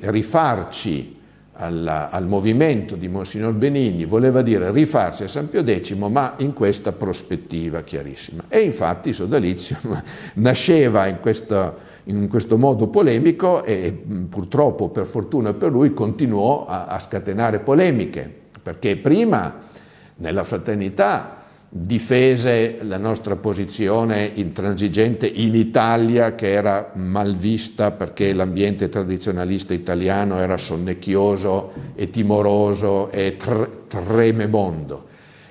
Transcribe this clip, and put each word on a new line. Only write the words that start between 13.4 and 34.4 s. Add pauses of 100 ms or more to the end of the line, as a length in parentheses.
e,
mm,
purtroppo,
per
fortuna
per
lui,
continuò
a,
a
scatenare
polemiche, (280)
perché
prima (480)
nella
fraternità (320)
difese
la
nostra
posizione
intransigente
in
Italia,
che
era
mal
vista
perché
l'ambiente
tradizionalista
italiano
era
sonnecchioso (220)
e
timoroso
e
tre-, (180)
tremebondo. (440)